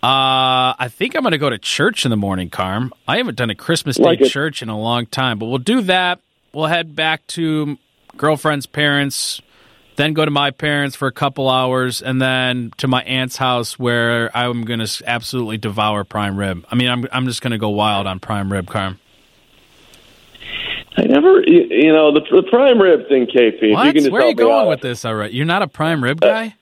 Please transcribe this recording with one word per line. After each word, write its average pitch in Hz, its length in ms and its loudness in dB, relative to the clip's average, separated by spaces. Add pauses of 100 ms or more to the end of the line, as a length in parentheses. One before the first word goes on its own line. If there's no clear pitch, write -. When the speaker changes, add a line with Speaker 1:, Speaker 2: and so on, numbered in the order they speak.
Speaker 1:
Uh, 131 720 2
I 127 120 -4
think 254 240 -6
I'm 311 80 -2
gonna 175 160 0
go 143 120 0
to 107 80 -4
church - 460 -2
in 131 60 0
the 113 60 0
morning, 95 340 -2
Carm. 101 420 -4 (140)
I 165 120 0
haven't 220 180 -4
done 120 140 -2
a 101 40 -4
Christmas 160 420 -4
Day - 60 4
Speaker 2:
Like 165 180 4
it. 135 100 4
Speaker 1:
church 143 300 -4
in 117 80 -10
a 110 100 -6
long 117 280 -2
time, 127 320 -2
but 110 80 -6
we'll 127 120 -2
do 214 240 0
that. 180 360 0 (340)
We'll 156 140 -4
head 165 300 -2
back 156 320 -2
to 151 500 -4 (380)
girlfriend's 147 500 0
parents, 143 760 -2 (540)
then 151 180 0
go 156 120 0
to 151 80 -2
my 143 180 0
parents 143 460 -4
for 139 100 -4
a 123 60 -2
couple 139 360 -2
hours, 127 540 0
and 131 180 -2
then 127 580 -2
to 135 100 -2
my 127 160 2
aunt's 131 320 -4
house 123 420 -2
where 117 580 0
I'm 120 280 -2
gonna 113 180 -6
s-, - 240 -8
absolutely 117 520 -6
devour 104 440 -2
prime 101 340 -4
rib. 98 320 -4
I - 60 -8
mean, 123 140 2
I'm, 123 240 -2
I'm 127 160 -2
just 117 120 -6
gonna 117 180 -4
go 107 100 -2
wild 104 400 0
on 95 100 -6
prime 98 340 -6
rib, 92 140 -4
Carm. 95 320 -6 (2000)
Speaker 2:
I - 80 2
never, 294 420 6
you, 175 240 6
you 151 220 4
know, 156 200 6
the, 151 80 4
the - 300 4
prime 247 300 6
rib 170 280 4
thing, 131 180 2
K 117 260 4
P, - 40 -8
if - 60 -2
you 107 100 4
Speaker 1:
What? 220 140 4
Speaker 2:
can 147 80 4
just 143 160 4
Speaker 1:
Where 226 100 0
are 254 40 4
you - 60 6
Speaker 2:
help - 80 -2
me 117 60 4
Speaker 1:
going 113 200 6
Speaker 2:
out. 107 40 2
Speaker 1:
with 107 140 -2
this, 123 220 -8
all 113 100 -2
right? 104 180 -4
You're 131 140 -4
not 180 160 0
a 170 60 -4
prime 156 360 -2
rib 147 180 0
Speaker 2:
Uh, - 40 6
Speaker 1:
guy? 220 360 0